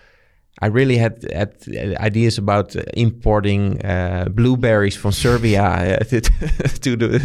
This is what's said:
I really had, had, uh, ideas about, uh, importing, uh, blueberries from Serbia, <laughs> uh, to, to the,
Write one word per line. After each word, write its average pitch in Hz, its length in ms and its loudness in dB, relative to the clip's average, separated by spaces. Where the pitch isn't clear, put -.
I 104 40 0
really 123 320 2
had, 117 340 -2
had, 101 220 -4
uh, 92 260 -6
ideas 110 300 2
about, 101 400 -2
uh, 85 60 -6
importing, 104 880 0
uh, 90 480 -2
blueberries 117 680 2
from 104 160 -2
Serbia, 117 500 2
<laughs> 90 380 0
uh, - 40 -2
to, 117 160 -2
to 123 160 0
the, 113 280 0